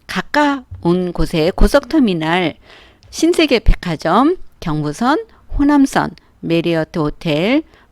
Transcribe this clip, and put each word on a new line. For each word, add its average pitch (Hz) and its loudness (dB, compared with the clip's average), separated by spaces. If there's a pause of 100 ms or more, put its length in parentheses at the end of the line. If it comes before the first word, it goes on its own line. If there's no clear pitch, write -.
가까운 185 -2
곳에 160 0
고속터미널, 185 2 (540)
신세계 311 0
백화점, 196 2 (240)
경부선, 165 -2 (320)
호남선, 285 2 (300)
메리어트 165 -2
호텔, 165 -2 (280)